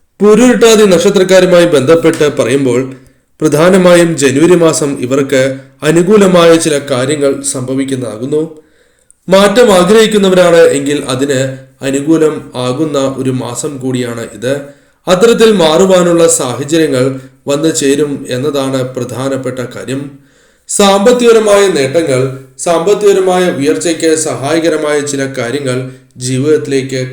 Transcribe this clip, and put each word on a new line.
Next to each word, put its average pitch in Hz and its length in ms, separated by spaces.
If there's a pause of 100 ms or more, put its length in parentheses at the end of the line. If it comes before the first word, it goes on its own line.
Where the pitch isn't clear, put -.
(200)
പൂരുരുട്ടാതി 220 640
നക്ഷത്രക്കാരുമായി 180 840
ബന്ധപ്പെട്ട് 151 720
പറയുമ്പോൾ 127 440 (600)
പ്രധാനമായും 170 760
ജനുവരി 143 380
മാസം 160 360 (100)
ഇവർക്ക് 135 420 (400)
അനുകൂലമായ 175 760
ചില 156 220
കാര്യങ്ങൾ 139 640
സംഭവിക്കുന്നതാകുന്നു. 131 1000 (840)
മാറ്റം 202 440
ആഗ്രഹിക്കുന്നവരാണ് 185 920 (140)
എങ്കിൽ 143 320
അതിന് 131 320 (420)
അനുകൂലം 147 720
ആകുന്ന 139 440 (200)
ഒരു 127 120
മാസം 131 480
കൂടിയാണ് 123 460 (100)
ഇത്. 117 180 (540)
അത്തരത്തിൽ 214 460
മാറുവാനുള്ള 175 760
സാഹചര്യങ്ങൾ 139 920 (280)
വന്നു 151 200
ചേരും 143 600
എന്നതാണ് 135 540
പ്രധാനപ്പെട്ട 127 760
കാര്യം. 123 600 (500)
സാമ്പത്തികപരമായ 233 1000
നേട്ടങ്ങൾ, 143 520 (380)
സാമ്പത്തികപരമായ 185 920
ഉയർച്ചയ്ക്ക് 156 680
സഹായകരമായ 151 840
ചില 139 240 (140)
കാര്യങ്ങൾ 127 520 (260)
ജീവിതത്തിലേക്ക് 131 840 (120)